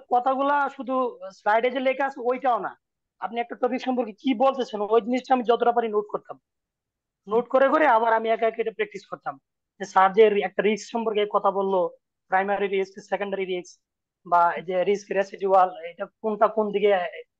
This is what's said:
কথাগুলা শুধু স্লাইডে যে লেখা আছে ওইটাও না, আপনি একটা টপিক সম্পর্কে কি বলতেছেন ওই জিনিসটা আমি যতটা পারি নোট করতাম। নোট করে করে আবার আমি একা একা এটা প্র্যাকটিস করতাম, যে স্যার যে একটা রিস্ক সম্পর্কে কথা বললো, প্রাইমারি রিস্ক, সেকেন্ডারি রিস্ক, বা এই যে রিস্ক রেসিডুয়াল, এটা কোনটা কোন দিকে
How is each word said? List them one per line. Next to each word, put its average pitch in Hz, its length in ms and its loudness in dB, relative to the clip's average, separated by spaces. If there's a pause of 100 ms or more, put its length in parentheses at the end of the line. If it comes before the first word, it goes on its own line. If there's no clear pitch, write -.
কথাগুলা 269 680 0
শুধু 254 440 -4 (120)
স্লাইডে 226 400 0
যে 262 80 -4
লেখা 262 260 -2
আছে 269 140 -8 (100)
ওইটাও 247 300 0
না, 175 200 -10 (400)
আপনি 233 200 -8
একটা 240 160 -8
টপিক 247 260 -2
সম্পর্কে 247 300 -4
কি 262 220 -4
বলতেছেন 240 480 0
ওই 214 200 2
জিনিসটা 247 320 -2
আমি 254 100 2
যতটা 233 280 2
পারি 233 160 0
নোট 208 260 -2
করতাম। - 260 -10 (880)
নোট 233 200 0
করে 269 220 4
করে 302 180 4
আবার 226 260 4
আমি 226 160 0
একা 226 180 0
একা 226 140 -4
এটা 220 100 -4
প্র্যাকটিস 208 340 -8
করতাম, 143 340 -12 (400)
যে 196 60 -8
স্যার 190 280 4
যে 214 280 6
একটা 185 200 -4
রিস্ক 202 300 -2
সম্পর্কে 214 340 -2 (100)
কথা 196 160 2
বললো, 190 460 -2 (300)
প্রাইমারি 196 400 0
রিস্ক, 190 260 -4 (180)
সেকেন্ডারি 196 340 -4
রিস্ক, 180 340 -10 (460)
বা 170 280 2
এই 156 100 -8
যে 180 200 -2
রিস্ক 196 280 -2
রেসিডুয়াল, 190 580 2 (200)
এটা 185 160 -12 (160)
কোনটা 214 260 0
কোন 214 240 -2
দিকে 202 240 2 (440)